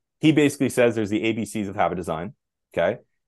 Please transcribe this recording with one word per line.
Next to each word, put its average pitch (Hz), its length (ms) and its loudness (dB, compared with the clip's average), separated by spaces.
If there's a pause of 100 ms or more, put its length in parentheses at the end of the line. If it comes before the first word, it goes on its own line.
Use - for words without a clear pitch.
(200)
he 156 100 4
basically 143 380 2
says 120 260 2
there's 107 160 -2
the 107 140 0
A 113 80 0
B 110 120 -4
Cs 101 220 -6
of 95 80 -8
habit 90 220 0
design. 87 380 -6 (380)
Okay. 90 280 -2 (280)